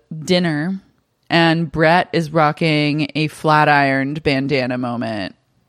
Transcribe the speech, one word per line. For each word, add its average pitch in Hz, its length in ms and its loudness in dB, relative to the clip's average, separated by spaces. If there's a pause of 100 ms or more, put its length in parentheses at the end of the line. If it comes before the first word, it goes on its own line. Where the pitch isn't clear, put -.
(160)
dinner, 175 640 -2 (500)
and 165 400 2
Brett 160 420 2
is 160 180 -2
rocking 151 840 0
a 151 140 -2
flat-ironed 147 920 0
bandana 135 560 -2
moment, 117 560 -6 (340)